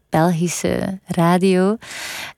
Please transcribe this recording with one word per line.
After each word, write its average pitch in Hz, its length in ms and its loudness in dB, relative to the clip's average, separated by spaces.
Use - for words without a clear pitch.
Belgische 175 960 0
radio, 185 720 2